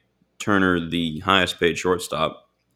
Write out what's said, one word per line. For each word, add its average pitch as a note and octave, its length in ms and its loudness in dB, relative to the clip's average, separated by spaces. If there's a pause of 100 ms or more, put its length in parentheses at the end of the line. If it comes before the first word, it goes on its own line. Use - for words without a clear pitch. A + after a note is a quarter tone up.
(380)
Turner F#2+ 420 2
the E2 400 -4
highest F#2 400 0
paid E2 180 0
shortstop D#2+ 720 -2 (260)